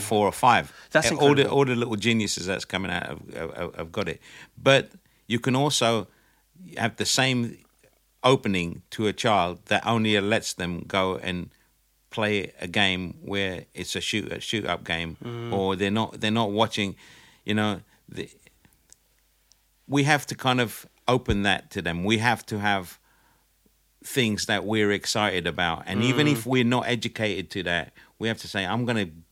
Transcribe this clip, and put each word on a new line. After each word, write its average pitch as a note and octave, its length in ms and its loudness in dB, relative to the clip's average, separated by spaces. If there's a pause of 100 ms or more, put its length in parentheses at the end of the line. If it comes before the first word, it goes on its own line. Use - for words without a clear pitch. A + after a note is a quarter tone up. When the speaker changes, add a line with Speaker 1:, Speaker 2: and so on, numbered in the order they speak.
(120)
Speaker 1:
four G#2 140 4
or F#2 60 2
five. A#2+ 400 4 (200)
Speaker 2:
That's D#3+ 180 4
Speaker 1:
And D3+ 100 0
all C#3+ 160 8
the, C#3 60 6
Speaker 2:
incredible. C3+ 160 2
Speaker 1:
all C#3 80 6
the B2+ 100 0
little A2 220 -2
geniuses G#2 480 0
that's F#2 180 -4
coming F#2 260 -4
out F2 140 -4 (320)
have, D#2+ 220 -8
have, E2+ 180 -8
have E2 160 -10
got G2 160 -4
it. D2 140 -8 (360)
But C3+ 340 4 (360)
you A#2 120 0
can B2+ 180 0
also A#2 500 2 (720)
have A2+ 180 -2
the G#2 100 -2
same B2+ 520 0 (680)
opening G2 580 2 (100)
to A2 160 -2
a F#2+ 60 0
child F2+ 520 2
that G#2 200 0
only A2 360 2
lets G#2 320 0
them F2 340 -6
go F#2+ 300 0
and F2+ 320 -6 (600)
play G#2 500 -2
a F#2 60 -8
game F2+ 540 0
where F#2+ 520 -6
it's - 240 -8
a F2+ 40 -8
shoot, - 300 -4
a - 80 -8
shoot - 260 -4
up F2 200 -4
game, E2 360 -6
Speaker 2:
Mm. A#2 300 -10
Speaker 1:
or F#2+ 240 0
they're G2 160 0
not, A2 300 -2
they're G#2+ 100 0 (120)
not G2+ 80 -4
watching, G#2 440 0 (500)
you G#2 100 -2
know, G#2+ 260 0 (260)
the, - 220 -12 (1600)
we C#3 180 2
have D3 240 2
to - 80 -8
kind B2+ 260 2
of - 240 -4 (240)
open A#2 340 2
that - 280 0
to G2 100 -6
them. F2 240 -2
We A2 140 2
have A2+ 280 0
to G#2+ 120 -4
have G2+ 380 -2 (1040)
things A2 440 0
that G2 180 0
we're G#2 260 2
excited F#2+ 540 0
about. E2 400 -2
And G2 180 -2
even C3 220 2
Speaker 2:
Mm. D3 60 4
Speaker 1:
if A#2+ 160 -2
we're B2+ 160 2
not A#2+ 240 0
educated G#2+ 640 -4
to G2 120 -6
that, E2+ 300 -2 (240)
we A2 120 -4
have A2+ 100 -4
to - 80 -14
say, G2 180 -4
"I'm A2 180 -2
gonna, A2 260 0 (220)